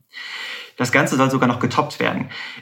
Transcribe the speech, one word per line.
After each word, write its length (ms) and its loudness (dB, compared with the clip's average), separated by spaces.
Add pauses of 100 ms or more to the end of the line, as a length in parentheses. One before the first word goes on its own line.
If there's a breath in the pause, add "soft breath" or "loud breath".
(760 loud breath)
Das 160 0
Ganze 240 4
soll 120 6
sogar 200 4
noch 100 0
getoppt 400 0
werden. 300 -2 (320 loud breath)